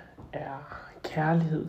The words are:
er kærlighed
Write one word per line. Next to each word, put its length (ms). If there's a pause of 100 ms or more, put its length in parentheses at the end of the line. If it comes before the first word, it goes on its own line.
(320)
er 580 (120)
kærlighed 640